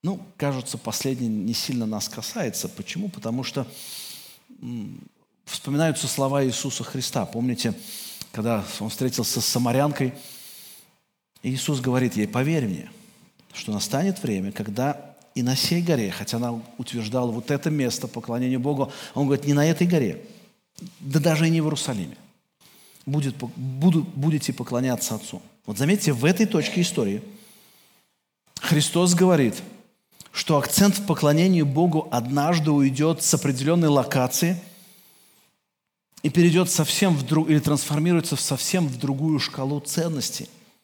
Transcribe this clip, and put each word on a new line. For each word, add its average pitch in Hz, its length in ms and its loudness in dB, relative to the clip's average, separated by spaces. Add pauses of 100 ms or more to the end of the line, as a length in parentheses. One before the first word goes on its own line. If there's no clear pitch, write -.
Ну, 185 180 -4 (160)
кажется, 131 400 -4
последнее 123 540 -4
не 107 240 -2
сильно 120 320 -4
нас 107 240 -4
касается. 117 580 -6
Почему? - 400 -8
Потому 120 340 -6
что, 123 240 -4 (920)
м, 120 400 -10 (460)
вспоминаются 143 640 -2
слова 139 360 0
Иисуса 127 400 -4
Христа. 127 400 -4
Помните, 117 480 -2 (580)
когда 110 320 -2 (180)
Он 107 100 -6
встретился 123 500 -2
с - 60 -2
самарянкой, 131 680 0 (1300)
Иисус 131 380 -2
говорит 127 360 2
ей: 107 120 2
«Поверь 131 380 0
мне, 87 240 -6 (640)
что - 180 -8
настанет 170 500 -2
время, 98 300 -2
когда 123 640 -4 (180)
и 127 80 -2
на 127 140 0
сей 175 240 0
горе», 139 300 2
хотя 104 260 -6
она 117 240 -4 (160)
утверждала 120 540 -2
вот 120 200 -6
это 143 200 0
место 135 360 -2
поклонения 123 520 -2
Богу, 135 340 -2 (220)
Он 139 100 0
говорит: 143 220 2
«Не 143 80 4
на 143 100 6
этой 165 220 4
горе, 147 360 2 (800)
да 139 180 0
даже 160 280 4
и 160 40 4
не 165 120 4
в - 20 0
Иерусалиме, 123 540 -4 (880)
будет 139 300 -2
по-, 117 200 -8
буду-, 139 480 2
будете 143 480 0
поклоняться 120 640 -2
Отцу». - 260 -10 (240)
Вот 107 140 -6
заметьте, 165 340 2
в 123 140 2
этой 185 180 6
точке 175 380 0
истории 110 400 0 (1400)
Христос 170 540 4
говорит, 165 480 4 (680)
что - 260 2
акцент 196 400 4
в - 80 -8
поклонении 160 560 4
Богу 151 480 2
однажды 147 600 2
уйдёт 143 500 2
с - 120 2
определённой 151 520 2
локации 139 760 2 (1600)
и 165 40 2
перейдёт 175 400 6
совсем 175 460 2
в 139 100 0
дру-, 156 220 2
или 151 140 6
трансформируется 151 720 0
в 135 60 -2
совсем 156 480 0
в 123 100 -6
другую 143 400 0
шкалу 135 400 -4
ценностей. 151 680 -4 (360)